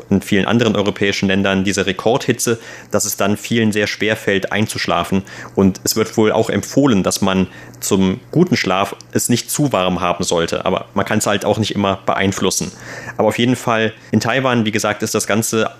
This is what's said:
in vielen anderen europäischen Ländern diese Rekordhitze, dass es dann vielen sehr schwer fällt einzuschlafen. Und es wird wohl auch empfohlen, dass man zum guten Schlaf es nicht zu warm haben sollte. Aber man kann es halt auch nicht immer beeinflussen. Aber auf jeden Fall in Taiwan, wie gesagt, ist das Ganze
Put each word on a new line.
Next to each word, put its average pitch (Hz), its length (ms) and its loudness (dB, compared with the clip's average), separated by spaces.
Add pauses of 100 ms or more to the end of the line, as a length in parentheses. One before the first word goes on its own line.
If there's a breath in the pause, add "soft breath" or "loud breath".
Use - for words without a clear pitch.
in 95 120 2
vielen 98 240 0
anderen 110 300 2
europäischen 101 520 0
Ländern 95 360 2
diese 95 220 0
Rekordhitze, 113 760 0 (320 loud breath)
dass 98 140 0
es - 120 -6
dann 101 200 0
vielen 113 340 0
sehr 104 160 0
schwer 107 280 -2
fällt 98 360 0
einzuschlafen. 95 720 0 (320 loud breath)
Und 95 280 4
es - 120 -2
wird 110 220 -2
wohl 107 140 4
auch - 180 0
empfohlen, 107 540 2
dass - 180 -2
man 95 260 2 (340 loud breath)
zum 95 400 2 (100)
guten 175 240 4
Schlaf 95 400 0 (160)
es - 160 -2
nicht - 240 -2
zu 143 220 0
warm 92 260 0
haben 90 240 0
sollte. 85 420 0
Aber 92 280 0
man 98 120 0
kann 110 120 0
es 107 100 -2
halt 104 160 0
auch 101 140 2
nicht 104 180 -2
immer 98 300 0
beeinflussen. - 640 -2 (460 loud breath)
Aber 107 100 2
auf 104 100 0
jeden 120 200 2
Fall 110 340 0 (200 loud breath)
in 110 100 2
Taiwan, 123 440 0
wie 107 60 0
gesagt, 107 320 -2
ist 113 120 -2
das 107 120 -2
Ganze 110 420 0 (100)